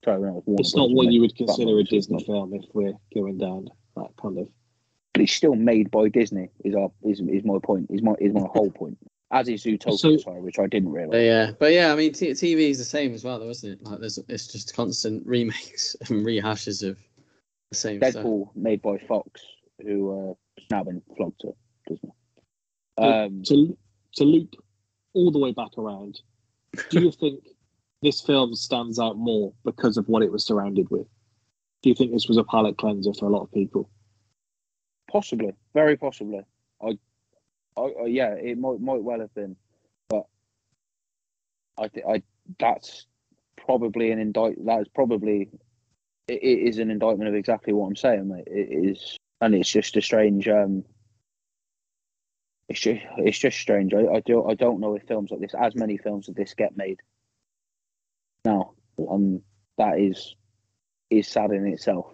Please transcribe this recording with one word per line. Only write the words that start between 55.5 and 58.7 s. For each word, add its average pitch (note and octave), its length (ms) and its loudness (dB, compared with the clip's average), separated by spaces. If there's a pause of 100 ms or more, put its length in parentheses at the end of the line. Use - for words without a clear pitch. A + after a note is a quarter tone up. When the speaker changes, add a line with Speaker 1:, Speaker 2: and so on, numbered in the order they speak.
Speaker 1:
as A#2 160 0
many G#2+ 220 -2
films G2+ 320 -6
of F2+ 60 -12
this G2 200 -6
get - 220 -2
made F#2+ 240 -8 (1400)
now. G2+ 280 2 (380)